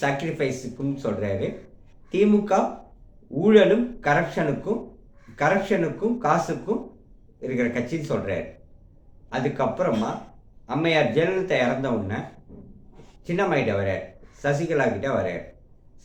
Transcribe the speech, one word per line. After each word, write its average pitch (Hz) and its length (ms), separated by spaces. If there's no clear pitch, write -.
சாக்ரிஃபைஸுக்கும் 139 1000
சொல்றாரு. 101 520
திமுக 208 680
ஊழலும் 208 760
கரப்ஷனுக்கும், 160 840
கரப்ஷனுக்கும் 190 800
காசுக்கும் 160 760
இருக்கிற 123 300
கட்சின்னு 143 400
சொல்றாரு. 98 360
அதுக்கப்புறமா 127 920
அம்மையார் 147 480
ஜெயலலிதா 185 380
இறந்த 131 400
உடனே 107 300
சின்னம்மாயிட்ட 165 460
வர்றார், 98 300
சசிகலா 143 480
கிட்ட 135 180
வர்றார். 92 460